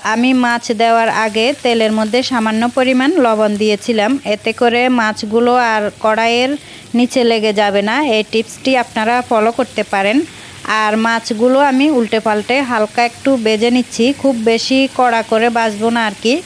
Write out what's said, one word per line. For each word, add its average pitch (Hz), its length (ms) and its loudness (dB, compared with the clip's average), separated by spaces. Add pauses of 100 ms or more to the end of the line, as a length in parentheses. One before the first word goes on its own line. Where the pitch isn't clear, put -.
আমি 233 300 0
মাছ 240 380 0
দেওয়ার 226 440 2
আগে 220 300 0 (140)
তেলের 226 320 2
মধ্যে 220 300 0
সামান্য 220 460 0
পরিমাণ 262 500 2
লবণ 220 380 2
দিয়েছিলাম, 214 540 0 (140)
এতে 214 280 -4
করে 240 360 0
মাছগুলো 233 640 0 (120)
আর 220 180 0 (180)
কড়াইয়ের 233 500 0 (440)
নিচে 247 300 2
লেগে 220 280 2
যাবে 202 300 0
না। 214 140 -2 (120)
এই 214 160 2
টিপসটি - 520 -4
আপনারা 233 460 -2
ফলো 226 300 0
করতে 226 320 -4
পারেন। 202 320 0 (560)
আর 214 240 0
মাছগুলো 226 640 0
আমি 277 300 2
উল্টে 226 300 0
পাল্টে 214 420 -2
হালকা 240 420 -2
একটু 240 320 -2
ভেজে 220 340 0
নিচ্ছি, 240 340 0 (140)
খুব 269 160 0 (100)
বেশি 233 340 0 (160)
কড়া 233 280 0
করে 226 280 0
ভাজবো 226 400 -2
না 233 160 0
আর 196 140 -6
কি। 233 140 2 (120)